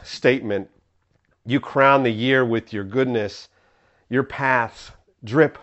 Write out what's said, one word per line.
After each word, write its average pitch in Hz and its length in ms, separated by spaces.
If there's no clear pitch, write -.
statement, 110 640
"You 123 140
crown 139 460
the 117 80
year 127 320
with 113 280
your 101 120
goodness. 117 640
Your 127 140
paths 127 720
drip 151 380